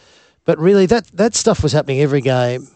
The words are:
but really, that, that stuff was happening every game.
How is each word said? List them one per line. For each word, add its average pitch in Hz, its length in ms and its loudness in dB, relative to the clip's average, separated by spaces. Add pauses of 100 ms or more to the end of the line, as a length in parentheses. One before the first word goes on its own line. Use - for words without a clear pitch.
(460)
but 160 120 0
really, 190 300 2
that, - 260 0
that 208 220 -2
stuff - 260 0
was 143 100 0
happening 139 300 -2
every 143 200 0
game. 127 540 -2